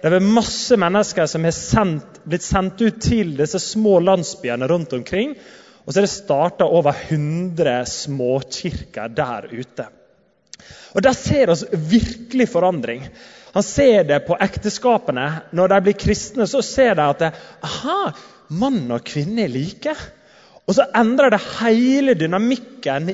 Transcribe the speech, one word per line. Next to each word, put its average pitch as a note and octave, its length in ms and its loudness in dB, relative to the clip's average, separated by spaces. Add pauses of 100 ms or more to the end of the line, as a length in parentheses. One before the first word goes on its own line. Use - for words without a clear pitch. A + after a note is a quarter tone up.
det D#3 80 2
vært F#3 160 4
masse A3+ 520 2
mennesker F#3 520 2
som E3 160 -2
har E3 80 0
sendt, F3+ 680 -2
blitt E3 240 -6
sendt F#3 360 -2
ut A3 200 0
til G3 320 0
disse D3+ 280 -2
små G#3+ 400 2
landsbyene C3+ 680 0
rundt E3+ 240 -2
omkring, G3 400 -4 (480)
og - 80 -16
så D#3 80 0
er G3+ 80 4
det - 60 -4
startet D#3+ 580 0
over D3+ 240 4 (140)
hundre D#3 720 -2 (100)
småkirker C3 1200 -6
der A#2+ 400 -6
ute. A#2 400 -12 (1040)
Og G3 80 0
der B3+ 160 2
ser C4+ 320 2
oss D#3+ 220 0
virkelig G#3 800 0
forandring. C#3 560 -2 (480)
Han G3+ 100 0
ser A#3 400 4
det C#3+ 200 2
på E3+ 120 -2
ekteskapene. F#3 1120 -2
Når F#3 220 2
de G3 140 4
blir G3+ 120 2
kristne, - 480 -2
så C4 160 -2
ser A#3+ 360 2
de D3 80 4
at C#3+ 180 0
det, D#3+ 60 -2 (360)
aha, E4+ 460 -4 (420)
mann A3 380 0
og A#2+ 160 -2
kvinne G3 380 -2
er B2+ 80 -6
like. F#3+ 400 -6 (760)
Og G3+ 80 2
så C4 80 6 (100)
endrer A#3+ 400 4
det G3 60 0 (180)
hele B3 560 4
dynamikken E3+ 1000 -2